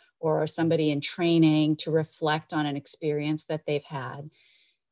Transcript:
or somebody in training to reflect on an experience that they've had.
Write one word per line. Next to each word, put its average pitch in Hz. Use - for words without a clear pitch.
or 156
somebody 160
in 143
training 156
to 151
reflect 156
on 151
an 143
experience 147
that 156
they've 147
had. 139